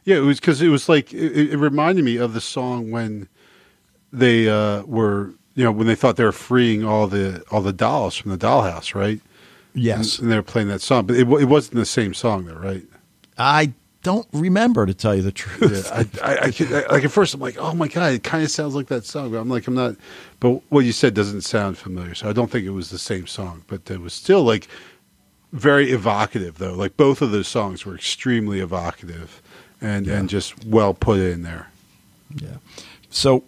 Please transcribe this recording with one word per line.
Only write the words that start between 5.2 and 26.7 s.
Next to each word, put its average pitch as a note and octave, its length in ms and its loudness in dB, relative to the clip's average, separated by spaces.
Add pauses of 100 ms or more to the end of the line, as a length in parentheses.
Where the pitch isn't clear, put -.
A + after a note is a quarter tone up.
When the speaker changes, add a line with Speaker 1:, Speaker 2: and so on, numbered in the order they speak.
Speaker 1:
you B2+ 100 2
know, A2+ 80 4
when A2 140 0
they A2+ 80 4
thought A#2+ 220 2
they B2 80 2
were G2+ 80 4
freeing A#2 520 2
all G#2+ 220 2
the, F#2+ 440 -4
all G#2 120 0
the G2 100 -2
dolls A2+ 440 -2
from - 140 -8
the F#2+ 80 -4
dollhouse, G#2 560 0
right? G#2 260 -2 (540)
Speaker 2:
Yes. A2 440 -2
Speaker 1:
And, B2+ 60 -6
and A#2 80 2
they A2 40 4
were G2+ 60 0
playing G#2 260 -2
that G2+ 140 -4
song, B2 240 2
but A#2+ 100 0
it, B2 100 6
wa-, C#3 120 4
it C#3+ 80 4
wasn't C#3+ 300 4
the A2 100 0
same G2+ 280 -2
song G2+ 300 -2
though, E2 100 -16
right? F#2+ 280 -8 (560)
Speaker 2:
I C#3+ 340 2 (300)
don't G3+ 300 -2
remember, F#3 540 2
to F#2 80 0
tell G#2+ 220 0
you G2 60 2
the G2 100 -2
truth. G2+ 580 0
Speaker 1:
Yeah, A2 140 0 (180)
I, C#3 120 0
I, - 120 -2
I C3 60 0
could, C3+ 200 -2
I, C#3+ 200 -2
like, C#3+ 120 4
at C#3+ 60 2
first G3 240 2
I'm C#3 60 -10
like, C3 180 -8
"Oh D#3+ 160 -4
my E3 140 -2
God, E3+ 240 0
it A#2+ 100 -2
kinda D#3 260 -2
sounds D3+ 280 -4
like C#3 100 -6
that B2 180 -4
song." C3+ 280 -8
But A2+ 60 -4
I'm A2+ 100 -6
like, B2 180 -4
"I'm B2+ 80 -2
not," B2 220 -2 (420)
but B2 320 2
what C#3+ 140 6
you A#2+ 80 0
said A#2+ 200 4
doesn't G2+ 280 -2
sound G2 360 -4
familiar, F2+ 380 -12
so - 140 -8
I G#2+ 40 -2
don't A2 160 0
think A2 160 -4
it F#2+ 60 -8
was F#2 200 -8
the F#2 100 -12
same F#2 260 -8
song, F2 400 -12
but - 240 -12
it F#2+ 100 -10
was F2 140 -14
still, F#3 300 4
like, A2 240 2 (840)
very C#3+ 380 4
evocative G#2 680 -2
though. F#2 160 -6